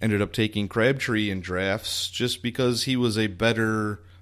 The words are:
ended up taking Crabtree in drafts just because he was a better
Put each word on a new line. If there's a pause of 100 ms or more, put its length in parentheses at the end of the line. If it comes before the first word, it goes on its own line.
ended
up
taking
Crabtree
in
drafts
just
because
he
was
a
better (200)